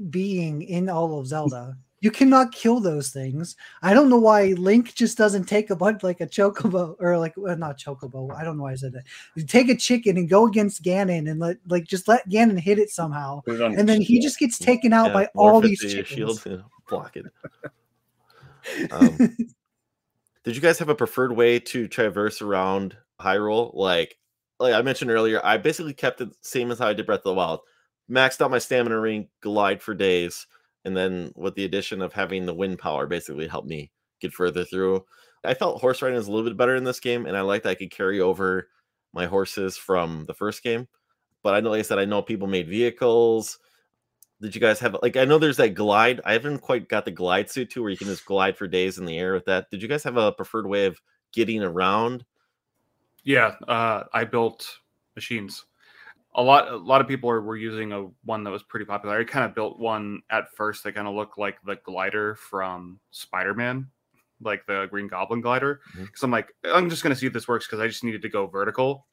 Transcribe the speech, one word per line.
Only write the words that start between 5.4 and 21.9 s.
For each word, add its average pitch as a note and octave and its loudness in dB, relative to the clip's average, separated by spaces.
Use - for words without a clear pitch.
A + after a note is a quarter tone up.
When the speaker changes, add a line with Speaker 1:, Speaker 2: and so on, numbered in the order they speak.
Speaker 1:
take G#3+ 0
a G3 0
bunch, G3 0
like F3+ -2
a D#3+ -4
chocobo, F#3+ 0
or, F3 2
like, E3 -2
well, F#3 -4
not D3 -6
chocobo. C3+ -12
I D3+ -10
don't D#3+ -6
know C#3+ -8
why C3+ -6
I - -6
said C3 -8
that. B2+ -14
You D#3+ -6
take A#3+ 4
a B3 4
chicken A#3 2
and F3 0
go G#3 8
against G#3 0
Ganon F3+ 0
and D#3 -6
let, E3+ -2
like, F3 0
just F#3 -4
let A#3 6
Ganon G#3+ 4
hit G3+ 2
it G#3 2
somehow. C#3+ -6
Speaker 2:
Put A#2 -4
it A#2 -2
on G3+ 0
Speaker 1:
And G#3+ 6
then G#3+ 6
he A3+ 4
Speaker 2:
your A#3+ 8
shield. - 0
Speaker 1:
just C#4+ -2
gets C4 0
taken B3 4
out A3+ 6
Speaker 3:
Yeah, G#3 0
Speaker 1:
by G3 4
all G#3+ 10
Speaker 3:
morph A3 4
it - 8
Speaker 1:
these G2+ 2
Speaker 3:
to G#2 -4
your G2 -4
Speaker 1:
chickens. A2 -6
Speaker 3:
shield - -18
and F#2+ -10
block - -8
it. - -14
Speaker 1:
<laughs> - -14
Speaker 3:
Um, - 2
did A#2 -8
you A2+ -8
guys E3 4
have D3+ -4
a D3 4
preferred B2 -2
way A#2+ 6
to A#2 -6
traverse G#2+ -2